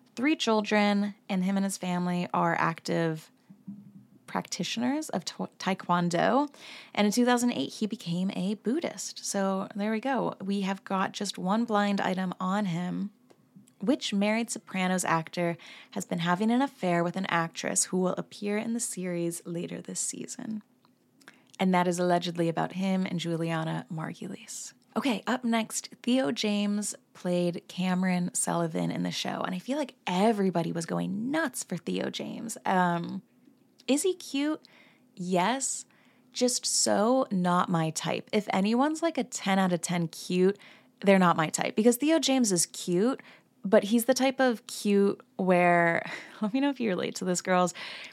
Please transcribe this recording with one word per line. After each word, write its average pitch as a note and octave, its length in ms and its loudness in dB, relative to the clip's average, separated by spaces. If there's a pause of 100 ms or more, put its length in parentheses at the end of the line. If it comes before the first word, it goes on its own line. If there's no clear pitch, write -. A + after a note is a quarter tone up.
(160)
Three C#4+ 180 2
children, G#3 800 2 (140)
and F#3 160 0
him G3 120 0
and G3 60 2
his F#3+ 160 -2
family F3+ 560 -2
are F3 240 2
active E3 720 -2 (960)
practitioners A#3+ 840 -4
of - 140 -4
tw-, - 360 -10
Taekwondo. F3+ 880 2 (440)
And G3+ 140 2
in G#3 60 2
two A#3+ 120 4
thousand A#3+ 280 4
eight, - 220 -4
he A3 120 -2
became F#3 480 -4
a F#3 200 -2
Buddhist. - 680 -4
So F#3+ 520 -2
there G#3 160 -2
we A3 80 -2
go. A#3 420 0
We G3 200 0
have F#3+ 200 -2
got G3 300 0
just - 260 -6
one G3 260 0
blind G#3 360 2
item F#3 400 0
on F#3+ 240 0
him. F3+ 460 -4 (720)
Which B3 340 -2
Married G#3+ 340 0
Sopranos F#3 560 -2
actor E3 520 0 (340)
has F#3+ 140 -8
been F3+ 160 -4
having F3+ 320 2
an B3 100 2
affair F3+ 400 0
with F3 140 -2
an F#3+ 100 -4
actress - 600 -2
who - 120 -4
will F#3 180 0
appear G3+ 400 -6
in A3+ 180 -2
the A#3 40 -4
series F3 640 -4
later E3+ 360 -6
this F#3 180 -10
season? - 640 -8 (960)
And F#3+ 160 4
that F3+ 140 4
is F3 100 0
allegedly F3 500 2
about D#3+ 260 -2
him F#3+ 300 0
and F3+ 140 -4
Juliana E3 720 -2
Margulies. - 800 -10 (240)
Okay, A3+ 300 -2
up B3 160 -2
next, A3+ 460 -2 (120)
Theo C4 300 2
James G#3 640 -2 (180)
played F3 540 0
Cameron F3+ 680 0
Sullivan E3+ 580 0
in F3 100 -2
the F3 80 0
show, - 340 -4
and - 80 -4
I F#3 60 -6
feel B3+ 200 -4
like D4 160 -6 (120)
everybody F#3 640 2
was E3 160 -4
going F#3+ 460 -2
nuts D#4 320 -2
for F3+ 120 -6
Theo F#3 320 -4
James. - 560 -8
Um, F3+ 580 0 (680)
is C#4+ 160 2
he F#4 100 2
cute? D4+ 460 -4 (560)
Yes. F#3 680 0 (460)
Just B3 320 0
so A3+ 680 2
not F3+ 360 2
my D#3+ 220 2
type. - 420 -4
If G#3 200 0
anyone's, A#3+ 500 2
like, E4 160 0
a B3+ 60 -2
ten - 340 0
out F#3 140 4
of F3 80 0
ten F3 260 -2
cute, F3+ 500 2 (440)
they're G3 180 6
not F3 180 6
my D#3 120 0
type. - 260 -2
Because A#3 220 4
Theo D#4 240 4
James C4 320 2
is E3+ 140 2
cute, F#3+ 540 0 (440)
but G#3 200 6
he's A3 220 2
the C4 80 4
type C4 260 0
of B3 260 2
cute G3+ 540 2 (160)
where, F3 680 4 (180)
<laughs> - 180 -18
let G#3+ 120 -2
me B3+ 60 0
know C#4 100 2
if C4 120 -4
you A#3 80 0
relate - 260 -2
to - 100 -6
this, F3+ 160 0
girls. F3+ 320 2 (400)